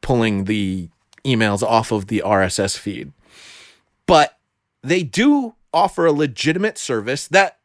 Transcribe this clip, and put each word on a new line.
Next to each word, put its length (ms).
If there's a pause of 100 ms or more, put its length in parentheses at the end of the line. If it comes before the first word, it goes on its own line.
pulling 440
the 440 (360)
emails 360
off 300
of 160
the 140
R 200
S 180
S 180
feed. 340 (920)
But 320 (440)
they 220
do 520 (180)
offer 320
a 80
legitimate 640
service 500
that 380